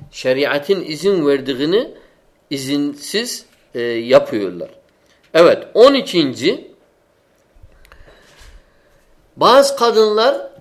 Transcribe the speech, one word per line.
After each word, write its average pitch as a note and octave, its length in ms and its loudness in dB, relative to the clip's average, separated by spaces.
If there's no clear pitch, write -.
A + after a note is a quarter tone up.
Şeriatın C#3+ 720 -2
izin D#3 440 -2
verdiğini C#3 640 -2
izinsiz, C#3+ 960 -6
e, B2 60 -6
yapıyorlar. A#2 880 0
Evet, D#3+ 400 4
on C4 200 6
ikinci, D#3+ 800 -2
bazı C4+ 380 4
kadınlar, A3 720 0